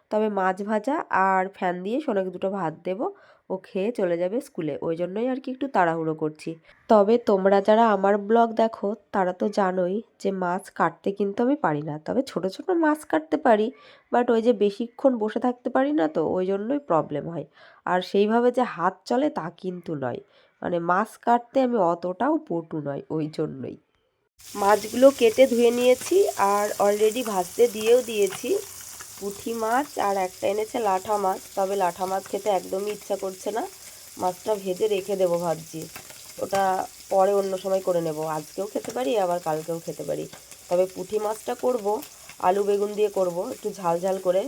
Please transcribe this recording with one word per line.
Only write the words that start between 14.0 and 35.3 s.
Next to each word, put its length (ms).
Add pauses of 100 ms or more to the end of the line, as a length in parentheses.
but 200
ওই 100
যে 100
বেশিক্ষণ 680
বসে 220
থাকতে 300
পারি 220
না, 160
তো 180
ওই 200
জন্যই 320
প্রবলেম 500
হয়। 160 (400)
আর 180
সেইভাবে 500
যে 100
হাত 420
চলে 260
তা 200
কিন্তু 440
নয়, 260 (420)
মানে 160
মাছ 400
কাটতে 420
আমি 160
অতটাও 640 (100)
পটু 320
নয়, 300
ওই 220
জন্যই। 440 (800)
মাছগুলো 560
কেটে 360
ধুয়ে 240
নিয়েছি 680
আর 320 (100)
already 480
ভাজতে 420
দিয়েও 340
দিয়েছি। 560 (600)
পুঁটি 340
মাছ 440
আর 180
একটা 320
এনেছে 300
লাঠা 380
মাছ, 240 (140)
তবে 220
লাঠা 300
মাছ 200
খেতে 240
একদমই 400
ইচ্ছা 260
করছে 340
না, 160 (520)
মাছটা 360
ভেজে 340
রেখে 280
দেবো 220